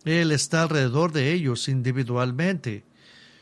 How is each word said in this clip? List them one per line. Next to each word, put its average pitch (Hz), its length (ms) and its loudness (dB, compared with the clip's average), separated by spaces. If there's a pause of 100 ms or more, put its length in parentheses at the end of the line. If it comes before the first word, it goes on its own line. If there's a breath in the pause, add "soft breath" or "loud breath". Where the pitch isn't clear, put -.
Él 160 300 2
está 160 300 2
alrededor 151 500 2
de 143 180 0
ellos 139 380 -2
individualmente. 127 1120 -2 (580 loud breath)